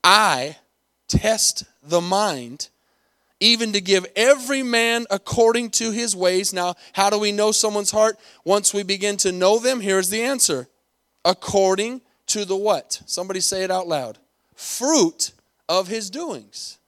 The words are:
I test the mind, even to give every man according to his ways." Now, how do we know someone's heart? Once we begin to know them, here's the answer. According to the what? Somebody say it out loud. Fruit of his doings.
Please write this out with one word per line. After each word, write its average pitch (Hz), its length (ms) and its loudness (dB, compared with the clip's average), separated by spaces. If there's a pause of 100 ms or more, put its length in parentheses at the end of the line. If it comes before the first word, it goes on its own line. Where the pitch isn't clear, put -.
I 175 540 2 (520)
test - 560 0 (180)
the 165 180 0
mind, 170 680 -4 (720)
even 226 320 2
to 202 80 0
give 185 340 2
every 269 480 2
man 233 480 0
according 233 600 2
to 226 200 -2
his 220 240 -4
ways." 185 380 0
Now, 180 240 -4 (160)
how 196 180 2
do 208 80 0
we 208 140 0
know 208 200 2
someone's 208 380 -2
heart? 214 280 2 (260)
Once 196 280 2
we 202 120 -2
begin 196 340 -2
to 185 140 0
know 185 260 4
them, 247 220 0
here's 190 280 0
the 220 140 -2
answer. 214 460 -2 (560)
According 196 760 0 (280)
to 208 160 -2
the 190 120 -4
what? 196 500 -2
Somebody 185 340 -6
say 190 240 -2
it 185 60 -4
out 185 180 -2
loud. 131 300 -4 (360)
Fruit - 760 0 (360)
of 180 200 -2
his 208 220 -8
doings. 202 760 -12